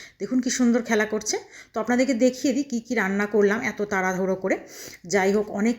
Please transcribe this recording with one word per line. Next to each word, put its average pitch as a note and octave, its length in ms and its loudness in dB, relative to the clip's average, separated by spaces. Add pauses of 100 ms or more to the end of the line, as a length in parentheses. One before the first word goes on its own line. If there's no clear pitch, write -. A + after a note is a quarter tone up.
(200)
দেখুন A3 240 -2
কী B3+ 140 -2
সুন্দর A#3+ 320 4
খেলা G#3+ 240 2
করছে। G#3+ 220 -4 (380)
তো - 100 -6
আপনাদেরকে B3 300 2 (120)
দেখিয়ে B3+ 300 2
দিই C#4 160 -2
কী A#3 140 -2
কী - 160 -4
রান্না G3 320 0
করলাম G#3 260 4 (120)
এত - 80 -8 (120)
তাড়াহুড়ো F#3 520 0
করে। G3+ 120 0 (580)
যাই G3 220 4
হোক, G#3 100 0 (140)
অনেক A3+ 200 2